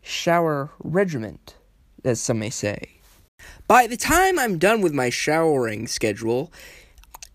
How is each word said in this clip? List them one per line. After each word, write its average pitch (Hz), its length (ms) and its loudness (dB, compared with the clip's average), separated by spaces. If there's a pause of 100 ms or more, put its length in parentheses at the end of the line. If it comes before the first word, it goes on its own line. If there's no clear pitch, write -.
shower 160 680 -2 (140)
regiment, 151 720 -4 (480)
as 120 160 0
some 117 200 -2
may 107 100 -6
say. - 480 -8 (720)
By 240 180 6
the 240 80 -8
time 370 420 2
I'm 226 200 0
done 208 240 4
with 175 100 2
my 131 180 0
showering 131 800 0
schedule, 113 640 -2 (840)